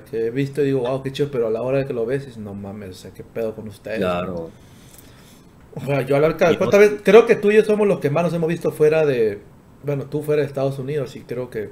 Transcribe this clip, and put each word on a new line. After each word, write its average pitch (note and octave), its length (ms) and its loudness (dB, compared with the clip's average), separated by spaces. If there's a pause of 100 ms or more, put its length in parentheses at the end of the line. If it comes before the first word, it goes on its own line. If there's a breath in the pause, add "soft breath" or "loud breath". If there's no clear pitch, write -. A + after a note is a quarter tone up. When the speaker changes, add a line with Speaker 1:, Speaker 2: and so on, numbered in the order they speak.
Speaker 1:
que A2+ 220 -4
he A#2 40 -2
visto C#3 320 -2
y C#3 40 2
digo, C3+ 140 0
"Wow, C3 220 -4
qué C3+ 100 -8
chido", C#3 180 -2
pero A#2 160 -2
a A2 40 -2
la A2+ 120 -2
hora C3 160 0
de C3+ 80 -2
que C#3 60 -6
lo A#2 140 -4
ves, C3+ 180 -4
dices, A#2+ 140 -18
"No G#2 160 -12
mames, G2 360 -12
o F2+ 40 -16
sea, F#2+ 180 -18
qué G#2+ 100 -18
pedo A2 320 -6
con A2 140 -12
ustedes", G#2 300 -10
Speaker 2:
Claro. F2+ 340 -2 (1400 loud breath)
Speaker 1:
¿no? C#3 60 -12
O - 40 -10
sea, C#3 160 -2
yo C3+ 140 0
a C#3 40 4
la D#3 80 4
Speaker 2:
Y E3 60 -2 (220)
Speaker 1:
¿cuántas C3 160 0
Speaker 2:
no G3+ 60 8
Speaker 1:
veces? G#3 260 6
Creo A3+ 220 8
que A3+ 100 4
tú G#3 140 0
y G#3+ 60 4
yo G#3+ 80 6
somos G#3+ 220 2
los F#3 120 2
que D3 100 -2
más D#3+ 160 0
nos E3+ 80 -2
hemos E3 160 -2
visto E3 220 -2
fuera D#3 340 2
de, A2+ 360 0 (420)
bueno, C#3 220 -6
tú D3+ 180 -6
fuera D3+ 200 0
de C3+ 60 -2
Estados C3+ 300 -4
Unidos, C3+ 380 -6
y A2 40 -16
creo B2 300 -8
que G#2 220 -8